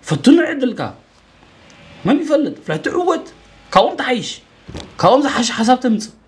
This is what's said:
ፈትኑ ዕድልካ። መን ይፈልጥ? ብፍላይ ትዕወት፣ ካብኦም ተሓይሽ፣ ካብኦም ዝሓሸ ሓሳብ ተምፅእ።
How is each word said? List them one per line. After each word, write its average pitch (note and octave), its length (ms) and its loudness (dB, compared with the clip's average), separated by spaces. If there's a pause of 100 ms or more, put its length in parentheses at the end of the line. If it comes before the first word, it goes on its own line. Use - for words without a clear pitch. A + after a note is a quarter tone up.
ፈትኑ A#3+ 380 4
ዕድልካ። C4 380 -4 (1200)
መን G#3+ 140 2
ይፈልጥ? D4+ 360 -2
ብፍላይ D#3 280 -8
ትዕወት፣ - 440 -2 (460)
ካብኦም A#3+ 240 4
ተሓይሽ፣ A#3+ 340 -4 (680)
ካብኦም A#3+ 260 4
ዝሓሸ A#3+ 300 -2
ሓሳብ A#3 280 2
ተምፅእ። A3+ 340 -2 (140)